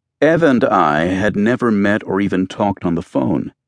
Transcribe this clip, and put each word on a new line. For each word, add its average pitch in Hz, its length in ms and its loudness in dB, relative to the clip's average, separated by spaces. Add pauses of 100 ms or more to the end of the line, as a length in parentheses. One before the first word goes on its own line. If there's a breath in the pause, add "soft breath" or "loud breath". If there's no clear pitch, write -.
(200)
Ev 165 240 2
and 127 200 4
I 82 420 2
had 95 280 -2
never 113 380 0
met 101 320 0
or 92 160 -2
even 95 260 0
talked 101 380 -4
on 85 100 0
the 85 80 -4
phone. 73 500 -4 (160)